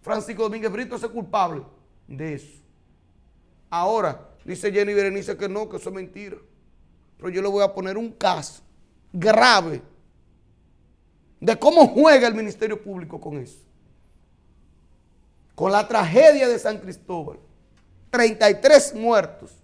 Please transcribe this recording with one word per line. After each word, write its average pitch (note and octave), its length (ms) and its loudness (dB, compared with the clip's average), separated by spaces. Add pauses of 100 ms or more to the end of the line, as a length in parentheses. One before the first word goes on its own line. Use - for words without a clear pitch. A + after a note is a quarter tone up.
Francisco G#3+ 420 -8
Domínguez A3 260 -6
Brito B3 280 -10
es F#3 60 -10
el A3+ 80 -10
culpable F3+ 520 -6 (440)
de D3 260 -12
eso. - 280 -18 (1080)
Ahora, F3+ 600 -4 (120)
dice - 260 -8
Jenny G#3 240 -2
Berenice G3 440 -4
que G3+ 100 -8
no, G#3 220 -10
que F#3+ 80 -14
eso - 120 -12
es F#3+ 60 -14
mentira. F#3+ 400 -16 (840)
Pero F3 120 -10
yo F#3 120 -6
le G3 60 -4
voy G3+ 160 0
a G3 100 0
poner G3 240 -8
un A3+ 140 -10
caso F3 500 -4 (520)
grave G3 680 2 (1600)
de G#3+ 180 -2
cómo D#4 300 6
juega C4+ 400 6
el A3 80 -2
Ministerio G#3+ 460 -8
Público E3+ 400 -14
con D3 160 -14
eso. B2 220 -16 (2000)
Con F#3+ 160 -2
la G#3 160 2
tragedia B3 600 6
de A#3 100 -2
San G#3+ 200 -6
Cristóbal. F3+ 600 -14 (680)
Treinta A3+ 400 2
y G3+ 100 0
tres C4+ 340 6
muertos. G#3+ 580 -2 (120)